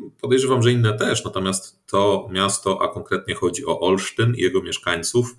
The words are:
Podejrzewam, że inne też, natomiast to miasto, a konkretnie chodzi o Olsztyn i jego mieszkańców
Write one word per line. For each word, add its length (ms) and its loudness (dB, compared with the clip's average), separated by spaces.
Podejrzewam, 420 2
że 100 6
inne 260 2
też, 260 -2
natomiast 640 -6
to 460 2
miasto, 500 0
a 60 0
konkretnie 460 -6
chodzi 320 -4
o 140 -2
Olsztyn 540 0
i 60 -6
jego 220 2
mieszkańców 760 -2